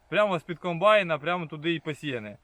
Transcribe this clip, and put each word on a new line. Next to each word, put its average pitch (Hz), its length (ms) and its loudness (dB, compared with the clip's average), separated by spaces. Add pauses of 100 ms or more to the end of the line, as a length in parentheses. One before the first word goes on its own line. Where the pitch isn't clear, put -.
прямо 190 300 2
з-під 165 200 -10
комбайна, 180 600 2
прямо 170 280 -4
туди 160 280 -4
і 156 60 -6
посіяне. 127 640 -8